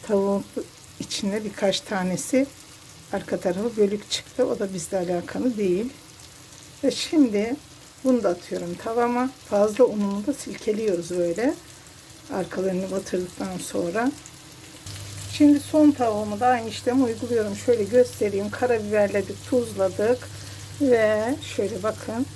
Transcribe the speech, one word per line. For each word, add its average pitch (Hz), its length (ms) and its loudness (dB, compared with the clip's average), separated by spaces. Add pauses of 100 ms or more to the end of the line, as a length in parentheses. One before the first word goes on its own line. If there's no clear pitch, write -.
tavuğun 196 380 0 (540)
içinde 214 460 -4
birkaç 196 360 0
tanesi 190 680 0 (640)
arka 190 260 -4
tarafı 208 380 -2
bölük 208 340 0
çıktı. - 360 -2
O 233 120 -2
da 196 140 -4
bizle 185 240 -6
alakalı 185 600 -2
değil. 196 280 2 (1000)
Ve 269 80 4
şimdi 233 640 2 (480)
bunu 254 200 4
da 190 60 2
atıyorum 180 540 -6
tavama. 240 460 0 (200)
Fazla 214 360 6
ununu 202 420 -2
da 285 60 0
silkeliyoruz 202 760 -2
böyle. 180 440 0 (800)
Arkalarını 185 580 -2
batırdıktan 185 680 -4
sonra. 202 540 -2 (1300)
Şimdi 294 220 8
son 302 320 6
tavuğumu 208 480 0
da 247 80 4
aynı 226 220 2
işlemi 254 340 0
uyguluyorum. 226 520 0
Şöyle 233 280 2
göstereyim. 208 680 2
Karabiberledik, 208 1000 0
tuzladık. 214 800 0 (540)
Ve 226 540 4 (200)
şöyle 202 280 -4
bakın. 220 420 -4 (100)